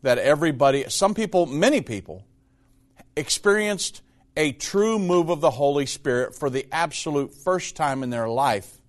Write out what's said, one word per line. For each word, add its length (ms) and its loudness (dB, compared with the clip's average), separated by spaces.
that 160 2
everybody, 680 2
some 260 0
people, 320 0
many 340 2
people, 420 -10
experienced 880 0
a 120 2
true 480 0
move 320 2
of 100 -2
the 80 6
Holy 380 0
Spirit 480 -2
for 160 -4
the 200 -6
absolute 640 -4
first 420 -4
time 280 -2
in 80 -4
their 180 -2
life. 420 0